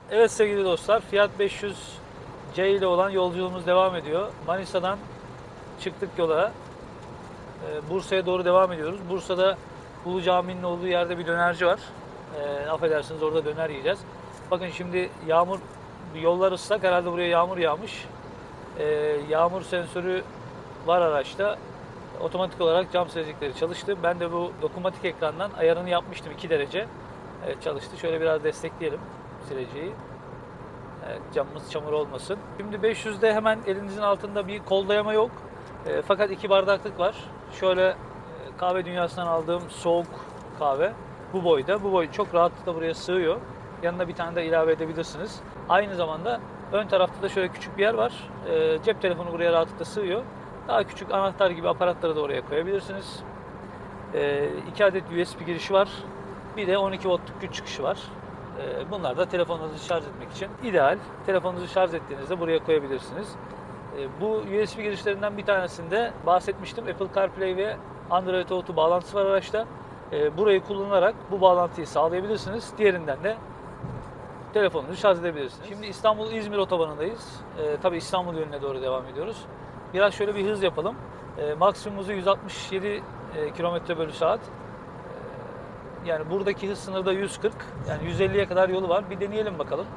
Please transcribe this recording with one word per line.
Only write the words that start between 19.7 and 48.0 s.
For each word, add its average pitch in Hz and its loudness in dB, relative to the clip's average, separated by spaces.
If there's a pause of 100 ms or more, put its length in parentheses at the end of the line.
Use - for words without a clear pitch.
var 175 6
araçta. 165 2 (640)
Otomatik 180 -2
olarak 175 6
cam 180 2
silecekleri 147 -4
çalıştı. 175 -2
Ben 175 2
de 170 0
bu 175 -2 (100)
dokunmatik 185 -2
ekrandan 165 -2
ayarını 170 4
yapmıştım. 170 -2
İki 156 -10
derece, 160 0 (600)
e, 139 -6
çalıştı. 151 -6
Şöyle 165 0
biraz 156 2
destekleyelim 156 -4 (480)
sileceği. 143 -6 (1160)
Evet, - -6 (120)
camımız - -2
çamur 151 -2
olmasın. 151 -2 (180)
Şimdi 208 -6
beş 220 2
yüzde 214 4
hemen 220 4
elinizin 196 -2
altında 202 2
bir 208 -6
kol 196 2
dayama 208 4
yok. 220 4 (540)
E, 151 0
fakat 196 4
iki 190 -4
bardaklık 196 4
var. 190 2 (440)
Şöyle, 185 6
e, 185 2 (600)
kahve 180 0
dünyasından 175 -2
aldığım 165 0
soğuk 170 2 (520)
kahve. 151 2 (400)
Bu 185 0
boyda. 170 4
Bu 196 2
boy 175 4
çok 196 -2
rahatlıkla 170 4
buraya 165 -2
sığıyor. 165 0 (420)
Yanına 175 0
bir 170 -6
tane 170 -4
de 170 0
ilave 160 6
edebilirsiniz. 160 -2 (280)
Aynı 196 4
zamanda 175 -2 (320)
ön 202 0
tarafta 185 4
da 196 0
şöyle 190 0
küçük - -8
bir 196 4
yer 220 6
var. 226 -2 (180)